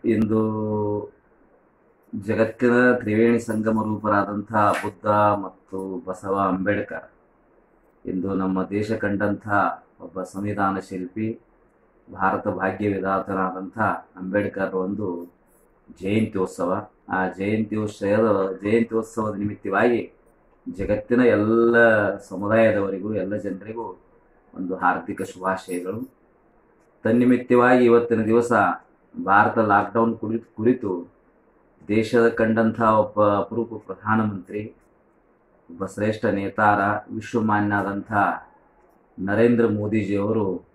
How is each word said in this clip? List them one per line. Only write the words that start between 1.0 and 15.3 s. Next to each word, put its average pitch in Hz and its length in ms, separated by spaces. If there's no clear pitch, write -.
ಜಗತ್ತಿನ 120 720
ತ್ರಿವೇಣಿ 117 460
ಸಂಗಮ 110 440
ರೂಪರಾದಂಥ 104 720
ಬುದ್ಧ 104 540
ಮತ್ತು 95 640
ಬಸವ 95 320
ಅಂಬೇಡ್ಕರ್, 95 720
ಇಂದು 92 260
ನಮ್ಮ 95 280
ದೇಶ 104 300
ಕಂಡಂಥ 101 560
ಒಬ್ಬ 90 220
ಸಂವಿಧಾನ 98 560
ಶಿಲ್ಪಿ, 98 600
ಭಾರತ 95 360
ಭಾಗ್ಯ 95 400
ವಿಧಾತರಾದಂಥ 95 920
ಅಂಬೇಡ್ಕರ್ 95 580
ಒಂದು 92 520